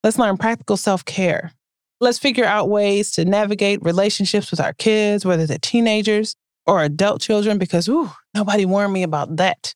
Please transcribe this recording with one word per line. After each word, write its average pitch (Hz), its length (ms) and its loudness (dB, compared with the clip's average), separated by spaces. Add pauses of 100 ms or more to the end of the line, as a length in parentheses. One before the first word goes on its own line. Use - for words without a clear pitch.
Let's 220 140 2
learn 208 200 2
practical 226 400 -2
self-care. 185 720 -2 (480)
Let's 240 200 2
figure 240 260 0
out 202 240 0
ways 208 420 0
to 170 140 -2
navigate 202 580 0
relationships 196 680 0
with 165 80 -6
our - 140 -2
kids, 208 520 0
whether 170 200 2
they're 151 120 -4
teenagers 214 800 0 (300)
or 185 180 4
adult 160 380 0
children, 208 360 0
because, 175 300 -2
ooh, 269 220 0 (240)
nobody 208 320 0
warned 196 280 0
me 190 100 -2
about 156 340 -4
that. - 380 -4